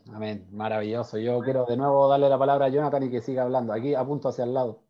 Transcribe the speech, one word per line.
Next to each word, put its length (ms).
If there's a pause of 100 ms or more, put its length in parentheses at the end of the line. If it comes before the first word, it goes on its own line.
(120)
amén, 380
maravilloso. 680
Yo 220
quiero 240
de 140
nuevo 300
darle 200
la 100
palabra 280
a 20
Jonathan 360
y 60
que 120
siga 220
hablando. 280
Aquí 220
apunto 340
hacia 160
el 80
lado. 380